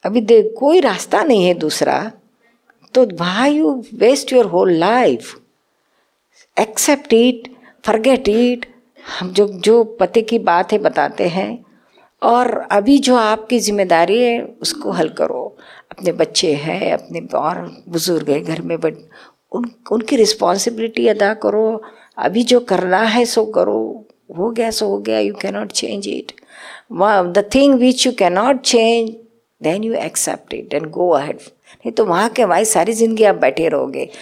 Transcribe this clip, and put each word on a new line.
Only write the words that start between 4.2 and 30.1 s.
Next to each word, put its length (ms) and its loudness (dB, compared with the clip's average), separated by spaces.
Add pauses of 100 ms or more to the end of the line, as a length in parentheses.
your 180 4
whole 380 2
life? 420 2 (1400)
Accept 520 0
it, 260 4 (500)
forget 400 2
it। 360 0 (560)
हम 120 -8
जो, 160 2
जो 360 2
पते 380 0
की 160 -2
बात 340 0
है 60 2
बताते 500 -2
हैं, 360 -6 (580)
और 480 0
अभी 280 4
जो 180 2
आपकी 440 0
जिम्मेदारी 640 2
है 200 0
उसको 480 -10
हल 180 -2
करो, 480 -6 (340)
अपने 220 -4
बच्चे 420 0
हैं, 380 -4
अपने 280 -6 (180)
और 500 -6
बुजुर्ग 420 -4
हैं 140 -2
घर 180 -8
में, 140 -6
but 160 -4 (600)
उन, 180 -6 (220)
उनकी 240 -2
रिस्पॉन्सिबिलिटी 920 0
अदा 260 0
करो, 480 -2 (360)
अभी 240 0
जो 180 4
करना 420 0
है 220 2
सो 220 0
करो, 640 -2 (300)
हो 120 -2
गया 200 -4
सो 180 -4
हो 100 -2
गया, 220 -2
you 240 -4
cannot 240 -6
change 380 -8
it। 260 -10 (640)
Wha-, 340 2
the 120 2
thing 300 4
which 320 2
you 120 -2
cannot 420 2
change, 500 0 (560)
then 180 -2
you 160 -4 (100)